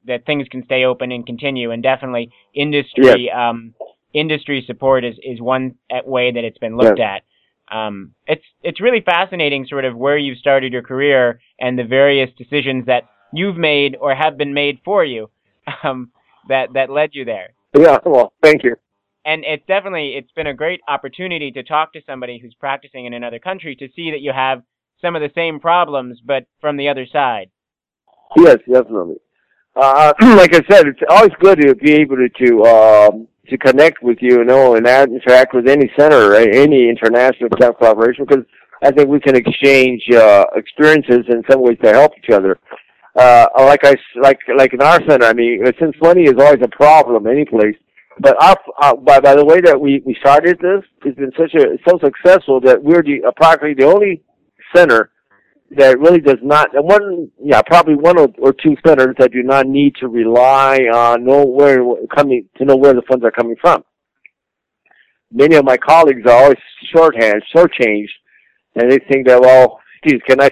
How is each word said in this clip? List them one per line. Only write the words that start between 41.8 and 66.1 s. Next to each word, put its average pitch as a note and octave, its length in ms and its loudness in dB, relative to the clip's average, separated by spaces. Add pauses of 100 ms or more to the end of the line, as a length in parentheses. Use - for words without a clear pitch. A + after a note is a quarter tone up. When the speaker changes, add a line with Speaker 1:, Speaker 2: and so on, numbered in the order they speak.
Speaker 2:
to G#2+ 100 4
help C#3+ 260 2
each - 120 -8
other. F#2+ 280 0 (560)
Uh, B2 320 6 (120)
like C#3 260 4
I C#3+ 80 6
s-, C3 60 0 (220)
like, C3+ 180 2 (180)
like C3+ 160 2
in B2+ 100 -4
our D#3+ 160 4 (100)
center, B2+ 180 2
I A2+ 60 2
mean, A#2 300 -4 (160)
since D#3+ 240 -4
money E3+ 220 2
is C3+ 140 4
always C#3+ 240 4
a A#2+ 60 0
problem C#3+ 580 2
any C#3+ 180 -2
place, G#2+ 320 -2 (420)
but C3+ 240 2
our, F#3 140 4 (260)
uh, C3+ 140 2
by, C3+ 240 4
by C#3 140 4
the C#3+ 100 4
way E3 160 4
that D#3 200 2
we, C#3 240 -2
we C3 160 -8
started D3+ 380 2
this, F#3+ 240 -4 (220)
it's C#3 120 -8
been C3+ 220 -10
such E3 160 -4
a, C3+ 240 0 (100)
so F3+ 140 2
successful D3 600 0
that B2+ 200 2
we're D#3+ 200 0
the, C#3+ 240 -6
uh, B2 100 -2
practically D3+ 380 0
the C3 100 0
only F#3+ 380 0 (520)
center C#3 360 2 (600)
that C3+ 280 2
really E3 220 2
does C#3 220 0
not, C#3+ 340 -2
and C#3+ 100 -2
one, F#3+ 420 -2 (140)
yeah, C3 200 0
probably D#3+ 340 0
one E3+ 220 0
or, D3 100 2 (100)
or C3+ 140 0
two D3 240 -4 (100)
centers C3 320 0
that B2 140 2
do B2 100 -6
not C3 240 0
need C#3 300 -2
to C3 100 -10
rely B2+ 680 0 (160)
on A#2+ 320 0
know C#3 200 2
where C3+ 340 2 (360)
coming, C3+ 420 -2
to C3+ 80 -8
know C3+ 120 2
where C3+ 180 4
the B2 80 -2
funds B2+ 220 -4
are A2+ 80 -2
coming A#2 280 -10
from. D#3+ 220 0 (1500)
Many D3 240 2
of C#3 80 2
my C3 120 0
colleagues D3 480 2